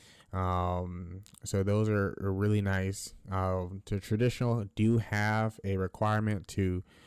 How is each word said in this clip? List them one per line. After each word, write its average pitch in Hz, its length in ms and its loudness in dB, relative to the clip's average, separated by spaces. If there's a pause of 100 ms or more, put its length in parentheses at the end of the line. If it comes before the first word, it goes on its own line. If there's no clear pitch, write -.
(320)
Um, 90 920 -2 (220)
so 98 180 0
those 104 260 2
are, 101 320 2
are 98 120 0
really 104 280 2
nice. 95 540 -2 (160)
Um, 95 560 -2
the 101 140 -2
traditional 117 640 0 (100)
do 113 240 4
have 107 640 0
a 98 140 -2
requirement 107 720 0
to 92 340 0 (240)